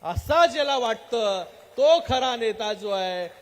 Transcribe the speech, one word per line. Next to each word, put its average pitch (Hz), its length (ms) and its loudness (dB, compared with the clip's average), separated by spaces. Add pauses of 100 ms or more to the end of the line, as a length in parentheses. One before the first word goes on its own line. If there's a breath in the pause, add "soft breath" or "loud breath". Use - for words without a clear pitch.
असा 294 440 2
ज्याला 277 320 -2
वाटतं, 220 640 -2 (320)
तो 311 300 6
खरा 254 300 0
नेता 220 360 -4
जो 202 180 -6
आहे 185 380 -4 (140)